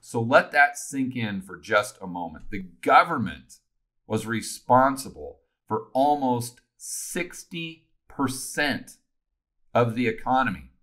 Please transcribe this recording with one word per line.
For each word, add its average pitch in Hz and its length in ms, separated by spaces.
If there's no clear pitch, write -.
So - 200
let 143 320
that 143 260
sink 131 380
in 104 240
for 92 180
just 104 420
a 95 60
moment. 85 440
The 98 160
government 131 760
was 107 200
responsible 113 1120
for 110 280
almost 131 680
sixty - 1120
percent - 920
of 117 220
the 123 100
economy 117 640